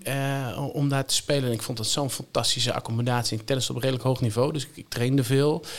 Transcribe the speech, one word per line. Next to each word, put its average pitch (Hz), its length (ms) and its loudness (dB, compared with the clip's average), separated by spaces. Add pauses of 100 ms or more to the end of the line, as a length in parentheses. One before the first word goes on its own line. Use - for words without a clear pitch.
eh, 139 680 -2
om 143 160 2
daar 135 160 2
te - 80 -4
spelen. 143 300 2
En 123 80 2
ik 113 100 0
vond 123 160 -6
het 110 100 -4
zo'n 143 220 0
fantastische - 640 0
accommodatie. 117 680 0
Ik - 60 -16
tennis 131 240 0
op 123 80 -4
redelijk 127 260 0
hoog 131 180 2
niveau, 123 320 2
dus 143 100 -4
ik, - 120 -16
ik - 140 -16
trainde 127 340 2
veel. 143 400 2 (140)